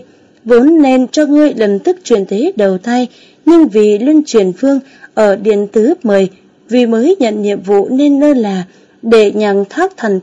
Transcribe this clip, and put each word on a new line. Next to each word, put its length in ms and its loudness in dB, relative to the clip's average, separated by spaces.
Vốn 380 4
nên 260 2
cho 180 -2
ngươi 280 2
lần 260 -2
tức 240 -2
truyền 220 0
thế 300 -4
đầu 220 0
thai, 300 -4
nhưng 220 4
vì 320 0
Luân 240 2
Chuyển 280 0
Vương 280 -2
ở 220 0
Điện 320 -2
Tứ 260 0
mời, 260 0
vì 160 0
mới 340 0
nhận 220 -2
nhiệm 200 -4
vụ 280 0
nên 300 0
lơ 140 2
là, 300 -4
để 300 2
nhằng 380 -2
Thác 280 -6
Thần 260 -4